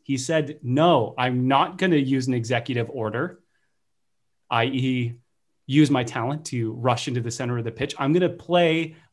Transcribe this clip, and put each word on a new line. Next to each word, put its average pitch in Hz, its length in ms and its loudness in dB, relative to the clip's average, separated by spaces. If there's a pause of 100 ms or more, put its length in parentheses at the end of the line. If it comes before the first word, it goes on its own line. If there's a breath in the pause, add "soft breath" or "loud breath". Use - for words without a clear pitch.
He 135 140 -2
said, 151 460 -2
"No, 135 540 4
I'm 127 300 0
not 156 300 2
gonna 180 200 2
use 131 300 0
an 131 60 0
executive 117 560 -2
order, 123 500 -6 (1080)
I 120 160 2
E 127 500 -2 (500)
use 139 240 4
my 131 140 2
talent 127 420 -4
to 117 280 -4
rush 120 340 0
into 123 140 -2
the 113 100 -6
center 120 260 -4
of 117 60 -4
the 113 80 -6
pitch. - 260 -6
I'm 143 140 0
gonna 180 180 4
play 165 640 0 (180 loud breath)